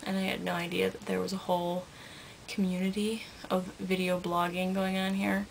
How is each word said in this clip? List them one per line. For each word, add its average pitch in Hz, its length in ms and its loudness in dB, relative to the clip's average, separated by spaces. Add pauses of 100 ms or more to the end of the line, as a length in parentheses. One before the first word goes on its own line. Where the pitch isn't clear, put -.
and 190 120 0
I 190 60 2
had 190 200 0
no 180 100 0
idea 175 380 2
that 190 160 -10
there 185 140 2
was 185 120 -2
a 190 60 -2
whole 175 460 0 (640)
community 190 760 0 (260)
of 185 140 2 (140)
video 180 420 2
blogging 175 540 2
going 190 220 2
on 190 180 2
here. 196 360 2